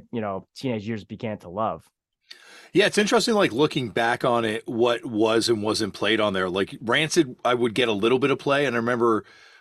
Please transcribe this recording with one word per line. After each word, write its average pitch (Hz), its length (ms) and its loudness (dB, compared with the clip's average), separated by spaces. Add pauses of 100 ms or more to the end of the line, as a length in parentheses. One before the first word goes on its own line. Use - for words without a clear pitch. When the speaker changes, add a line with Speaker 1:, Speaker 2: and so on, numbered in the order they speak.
(140)
Speaker 1:
you 117 80 -4
know, 98 340 -6
teenage 113 320 -6
years, 110 160 -8
began 107 360 -10
to 90 100 -18
love. 92 360 -6 (840)
Speaker 2:
Yeah, 208 140 4
it's - 120 0
interesting, 214 360 2
like, 190 180 2
looking 135 380 0
back 117 340 0
on 117 220 2
it, 110 200 -4
what 120 400 0
was 110 440 2
and 110 120 2
wasn't 107 320 -2
played 107 280 0
on 104 100 2
there. 92 180 -2
Like, 98 300 -2
Rancid, 135 640 0
I 120 100 2
would 120 200 0
get 120 160 2
a 110 40 0
little 113 240 2
bit 131 140 0
of 131 80 -2
play, 143 260 0
and 120 120 -2
I - 20 0
remember 117 460 0 (360)